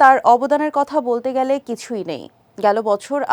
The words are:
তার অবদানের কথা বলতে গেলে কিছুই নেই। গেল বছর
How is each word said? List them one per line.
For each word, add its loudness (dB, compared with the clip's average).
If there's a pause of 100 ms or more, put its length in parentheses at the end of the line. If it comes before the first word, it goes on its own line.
তার 8 (160)
অবদানের 0
কথা -2 (120)
বলতে -2
গেলে 0 (140)
কিছুই -8
নেই। -10 (340)
গেল 2 (140)
বছর -4 (140)